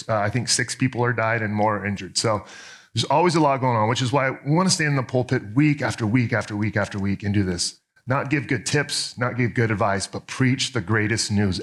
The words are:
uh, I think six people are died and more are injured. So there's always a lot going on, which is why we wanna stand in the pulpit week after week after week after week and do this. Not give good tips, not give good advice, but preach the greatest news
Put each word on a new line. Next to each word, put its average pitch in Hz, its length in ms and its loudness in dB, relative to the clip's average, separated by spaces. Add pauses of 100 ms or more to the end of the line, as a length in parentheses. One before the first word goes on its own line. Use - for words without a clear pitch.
uh, 113 60 0
I 104 160 0
think 120 180 -2
six - 260 -2
people 120 300 0
are 120 80 2
died 113 300 0
and 104 100 -2
more 104 260 2
are 98 80 -6
injured. 95 300 -6
So 107 280 0 (500)
there's 117 100 2
always 160 300 2
a 165 60 4
lot 139 200 4
going 123 160 2
on, 107 120 4
which 127 140 2
is 123 100 -2
why 135 180 2
we 139 240 -2
wanna 180 160 4
stand 151 200 0
in 139 60 2
the 131 60 0
pulpit 123 400 0 (120)
week 147 280 4
after 117 240 -2
week 113 260 2
after 107 220 -2
week 104 220 -2
after 104 220 -2
week 98 260 -2
and 101 100 0
do 104 80 4
this. 90 380 -4 (260)
Not 131 240 -2
give 143 160 0
good 135 200 -2
tips, - 520 -2
not 117 180 -2
give 120 180 0
good 113 180 2
advice, 101 340 0
but - 220 -12
preach 131 460 0
the 113 80 -2
greatest 107 500 0
news 101 300 2